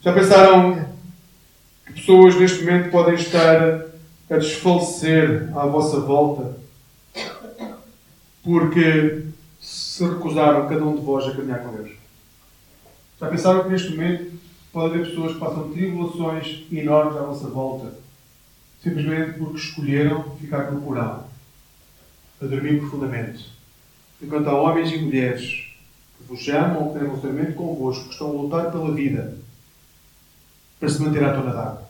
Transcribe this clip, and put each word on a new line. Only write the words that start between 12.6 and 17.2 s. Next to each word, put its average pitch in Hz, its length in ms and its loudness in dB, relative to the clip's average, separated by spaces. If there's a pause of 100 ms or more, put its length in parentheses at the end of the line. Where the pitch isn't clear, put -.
Já - 100 -8
pensaram 185 360 2
que 185 60 -4
neste 185 200 -2
momento 170 420 -4 (400)
pode 165 220 -2
haver 170 140 -2
pessoas 160 240 -6
que 160 80 -10
passam 151 300 -8
tribulações 170 1000 -6
enormes 151 460 0
à 143 60 -6